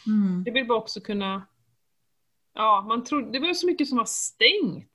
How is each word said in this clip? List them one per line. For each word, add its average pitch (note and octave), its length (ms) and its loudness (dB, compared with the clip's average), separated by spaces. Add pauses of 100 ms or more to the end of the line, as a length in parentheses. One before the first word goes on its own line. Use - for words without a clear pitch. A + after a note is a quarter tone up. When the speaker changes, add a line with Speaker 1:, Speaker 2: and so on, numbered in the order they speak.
Speaker 1:
Mm. G3 380 2
Speaker 2:
jag A#3+ 80 -4
vill B3+ 140 -2
bara A#3 100 2
också A3 240 -8
kunna... G3 460 -6 (1080)
Ja, G#3 320 2
man A#3 160 0
tror, B3 280 -4
det B3+ 80 -2
var E4+ 140 -2
så F4 140 -2
mycket D4+ 200 0
som B3+ 100 -2
var A3 80 2
stängt. B3 880 0